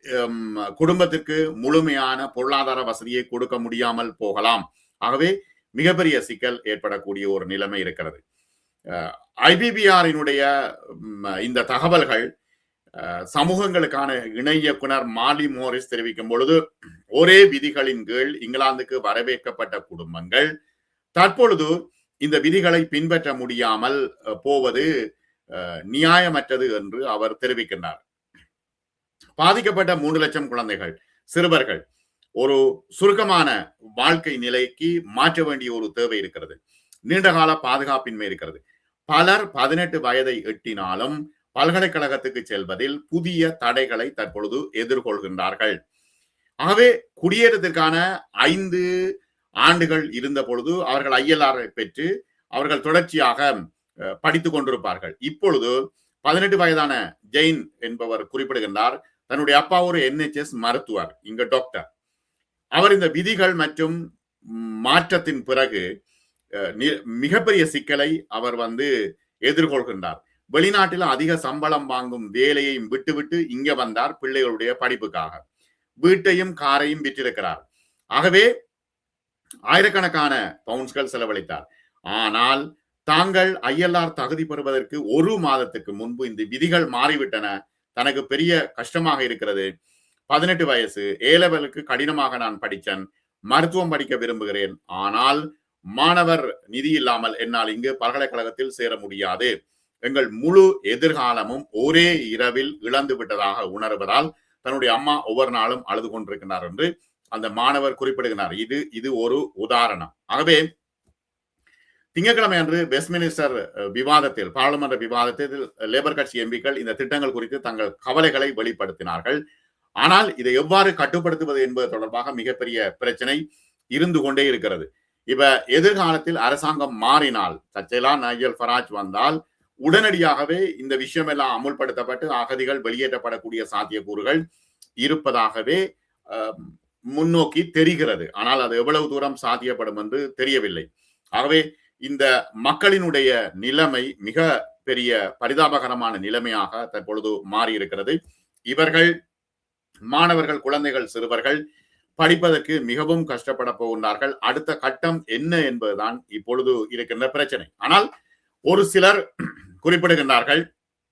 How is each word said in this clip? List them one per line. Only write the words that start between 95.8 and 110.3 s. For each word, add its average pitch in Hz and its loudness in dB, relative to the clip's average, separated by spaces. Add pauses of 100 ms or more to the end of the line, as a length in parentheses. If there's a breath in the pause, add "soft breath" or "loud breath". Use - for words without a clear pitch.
மாணவர் 160 2
நிதி 131 -4
இல்லாமல் 120 0
என்னால் 117 -2
இங்கு 131 -4
பல்கலைக்கழகத்தில் 127 -4
சேர 117 -4
முடியாது, 98 -4 (340)
எங்கள் 131 0
முழு 185 6
எதிர்காலமும் 120 0
ஒரே 156 2
இரவில் 123 -2
இழந்து 131 -2
விட்டதாக 101 -2
உணர்வதால் 107 -2 (260)
தன்னுடைய 127 0
அம்மா 147 0
ஒவ்வொரு 123 0
நாளும் 120 -2
அழுது 110 -4
கொண்டிருக்கிறார் 98 -10
என்று 131 -4 (280)
அந்த 110 -8
மாணவர் 131 0
குறிப்பிடுகிறார். 120 -4
இது, 113 -6
இது 117 -6
ஒரு 120 0
உதாரணம். 110 -2
ஆகவே 156 2 (1400)